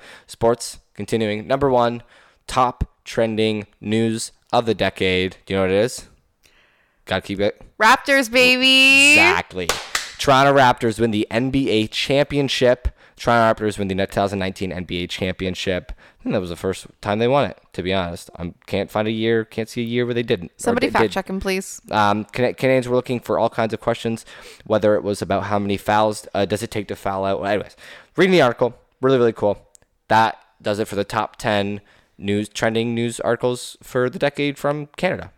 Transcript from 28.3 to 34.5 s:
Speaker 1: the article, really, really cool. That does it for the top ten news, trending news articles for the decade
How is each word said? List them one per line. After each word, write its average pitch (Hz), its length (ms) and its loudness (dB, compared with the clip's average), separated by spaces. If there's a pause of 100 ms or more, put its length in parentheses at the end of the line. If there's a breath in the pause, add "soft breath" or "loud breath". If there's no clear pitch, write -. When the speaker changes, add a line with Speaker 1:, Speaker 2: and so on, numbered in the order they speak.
Speaker 1:
the 175 100 6
article, 123 320 2 (280)
really, 131 160 4
really 117 160 4
cool. - 340 -2 (400)
That 110 320 2 (220)
does 107 160 -2
it 107 100 -4
for 101 80 -10
the 101 80 -2
top - 320 -6
ten 101 460 -2 (340 soft breath)
news, 101 320 -4
trending 113 460 -2
news 117 240 -4
articles 123 640 -4
for 127 260 -2
the - 120 -8
decade 143 360 -2